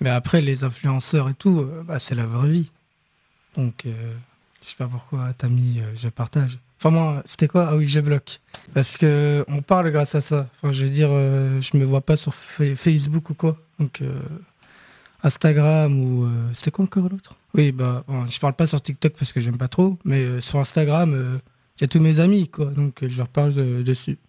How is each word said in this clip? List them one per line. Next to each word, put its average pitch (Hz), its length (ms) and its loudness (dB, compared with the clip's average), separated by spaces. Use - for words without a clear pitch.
Mais 135 80 0
après, 123 320 0
les 135 240 -2
influenceurs 131 640 -2
et 135 60 -4
tout, 180 240 2
euh, 156 240 -6
bah, 165 160 -8
c'est - 160 -6
la 117 100 -2
vraie 120 240 0
vie. 160 220 0
Donc, 123 300 -4
euh, 113 280 -8
je - 60 -18
sais - 60 -18
pas 127 120 -6
pourquoi 127 500 -6
t'as 127 120 -2
mis, 123 300 2
euh, « 110 160 -6
je 117 140 -6
partage ». 127 480 -2
Enfin, 160 100 2
moi, 160 360 0
c'était - 220 0
quoi ? 175 220 2
Ah 151 60 0
oui, « 151 120 2
je 147 120 0
bloque ». 147 400 -2
Parce 135 240 0
que 147 500 2
on 143 140 -2
parle 175 300 2
grâce 147 240 0
à 147 60 2
ça. 139 360 -2
Enfin, 143 160 -2
je 135 100 -2
veux 135 60 0
dire, 143 220 2
euh, 135 500 2
je 143 160 0
me 135 80 4
vois 135 160 2
pas 156 160 2
sur - 160 -6
Fa-, - 420 -4
Facebook 151 540 0
ou 156 60 -6
quoi. 160 220 0
Donc, 139 220 -4
euh, 135 180 -6
Instagram 151 760 2
ou, 127 260 0
euh, 120 300 -2
c'était - 160 -4
quoi 190 140 0
encore 185 240 0
l'autre ? - 260 -10
Oui, 147 180 4
bah, 127 360 -2
bon, 127 200 -4
je - 120 -8
parle 139 160 0
pas 165 100 2
sur 151 160 0
TikTok 147 320 -2
parce - 180 -4
que - 80 -4
j'aime 120 180 0
pas 123 100 -2
trop, 180 360 2
mais, 135 160 2
euh, 123 220 -2
sur - 180 -2
Instagram, 156 540 2
euh, 127 240 -2
y - 40 0
a 139 40 2
tous 165 120 2
mes 156 200 4
amis, 185 300 4
quoi. 151 160 -6
Donc, 143 380 -2
euh, 127 60 -2
je 123 80 -6
leur 123 120 -4
parle, 147 280 2
euh, 123 260 0
dessus. 127 340 -2